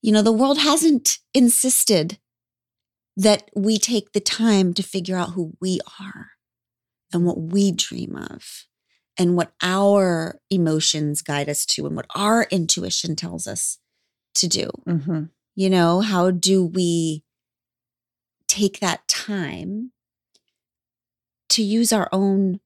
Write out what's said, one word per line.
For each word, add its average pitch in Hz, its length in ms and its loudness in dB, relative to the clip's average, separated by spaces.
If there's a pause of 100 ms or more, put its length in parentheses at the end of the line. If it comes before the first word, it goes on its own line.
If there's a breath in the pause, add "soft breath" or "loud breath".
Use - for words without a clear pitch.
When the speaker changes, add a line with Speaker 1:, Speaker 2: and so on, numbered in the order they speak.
Speaker 1:
you 226 100 2
know, 214 100 4
the 220 100 4
world 269 280 2
hasn't 302 580 2 (160)
insisted 233 840 2 (1000)
that 208 380 2
we 214 220 0
take 220 360 -2
the 208 60 2
time 202 560 2
to 190 80 -4
figure 185 340 -6
out 175 140 -4
who 170 280 -6
we 185 200 -2 (200)
are - 300 -16 (800)
and 175 140 0
what 175 140 0
we 190 320 0
dream - 440 -6
of - 480 -16 (560)
and 175 160 4
what 170 160 -2 (120)
our 185 760 2 (120)
emotions 156 720 0
guide 143 260 -4
us 147 160 -4
to 143 220 -4
and 156 80 -6
what 151 180 -8
our 214 380 2
intuition 175 640 -2
tells 85 320 -8
us - 320 -6 (560)
to - 120 0
do. - 220 -2 (180)
Speaker 2:
Mm-hmm. 160 360 -2 (320)
Speaker 1:
You 190 160 0
know, 175 300 4
how 185 280 2
do 185 340 2
we 170 600 -2 (1200)
take 196 320 -2
that - 280 -4
time 196 840 -6 (1600)
to 226 140 2
use 220 280 2
our 208 200 2
own 196 540 0